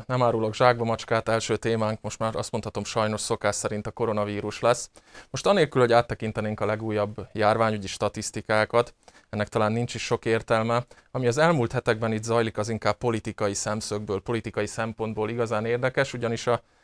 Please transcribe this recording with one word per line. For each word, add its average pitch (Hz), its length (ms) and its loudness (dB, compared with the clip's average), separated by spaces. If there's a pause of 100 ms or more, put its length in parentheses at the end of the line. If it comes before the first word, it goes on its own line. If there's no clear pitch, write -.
nem 127 160 0
árulok 110 320 2
zsákba 120 300 4
macskát, 113 440 -2
első 110 280 2
témánk, 110 440 0
most - 180 -8
már 110 180 -2
azt - 160 -6
mondhatom, 107 320 -4
sajnos 107 360 0
szokás 104 340 0
szerint 104 320 -4
a 107 40 -6
koronavírus 104 720 -2
lesz. 120 300 2 (400)
Most - 160 -4
anélkül, 180 340 4
hogy 117 120 6
áttekintenénk 110 680 0
a 104 60 0
legújabb 107 680 -2
járványügyi 107 540 2
statisztikákat, 107 1080 0 (360)
ennek 104 180 -2
talán 107 240 2
nincs 117 220 -2
is 113 100 -8
sok - 200 -2
értelme. 113 600 2 (260)
Ami 127 160 -2
az 120 120 2
elmúlt 151 340 4
hetekben 113 400 0
itt 107 100 -2
zajlik, 113 360 0
az 107 100 -2
inkább 107 260 0
politikai 110 600 -2
szemszögből, 107 680 -4
politikai 110 440 -4
szempontból 110 640 -4
igazán 113 340 -2
érdekes, 127 480 0
ugyanis 117 340 -4
a, 117 160 2 (220)